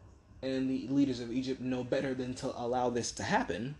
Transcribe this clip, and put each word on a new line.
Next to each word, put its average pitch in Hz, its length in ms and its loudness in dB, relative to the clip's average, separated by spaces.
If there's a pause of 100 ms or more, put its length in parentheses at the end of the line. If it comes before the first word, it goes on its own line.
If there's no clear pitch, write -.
(420)
and 131 280 0
the 131 180 -2
leaders 135 320 4
of 117 120 -6
Egypt 131 300 0
know 127 220 0
better 135 300 2
than 127 220 -4
to - 120 -6
allow 123 420 2
this 120 240 0
to 101 100 -6
happen 139 560 0